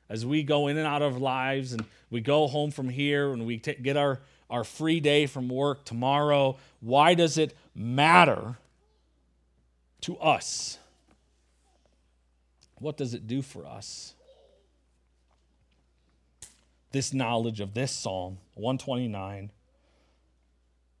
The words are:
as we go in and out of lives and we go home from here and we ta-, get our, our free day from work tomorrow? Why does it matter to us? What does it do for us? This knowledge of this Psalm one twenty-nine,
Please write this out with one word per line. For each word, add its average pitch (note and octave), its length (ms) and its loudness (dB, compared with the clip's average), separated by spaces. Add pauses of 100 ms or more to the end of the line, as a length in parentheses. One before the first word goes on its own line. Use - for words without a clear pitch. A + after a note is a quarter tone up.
as A2 160 -6
we D3 180 0
go D3 260 0
in D3 100 -2
and D#3 80 -2
out D3 160 -2
of C3 180 0
lives C3 540 -2
and A2 100 -6 (240)
we A#2+ 140 -6
go D3 240 4
home D3 240 -2
from C3+ 180 -6
here C#3+ 460 0
and A#2 100 -6
we A#2 140 -4
ta-, D3 140 -6 (100)
get C3+ 160 0
our, C#3 240 0 (260)
our A#2+ 160 -4
free D#3+ 340 0
day D3 280 4
from B2+ 240 -6
work C#3 340 -2
tomorrow? C#3 720 2 (240)
Why C#3 320 6
does E3+ 240 4
it D#3 180 0 (200)
matter B2+ 840 6 (1400)
to F3 160 -8
us? - 640 0 (2000)
What C#3+ 180 -8
does B2+ 180 -6
it A2 140 -10
do C3 140 -4
for F2+ 220 -16
us? - 500 -16 (2750)
This C#3 240 -4
knowledge A#2 460 -2
of G2+ 140 -10
this B2+ 180 -4
Psalm F#2+ 460 -8 (160)
one A#2+ 220 -4
twenty-nine, G#2 760 -8 (1500)